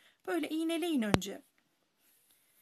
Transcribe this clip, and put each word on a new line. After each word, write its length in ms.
Böyle 220
iğneleyin 520
önce. 400